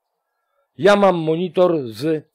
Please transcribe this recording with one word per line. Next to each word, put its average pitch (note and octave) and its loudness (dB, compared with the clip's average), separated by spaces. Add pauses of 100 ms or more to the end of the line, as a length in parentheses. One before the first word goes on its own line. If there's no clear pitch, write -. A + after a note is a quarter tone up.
(760)
Ja F#3+ 4
mam G3 2
monitor E3 -2
z C#3 -6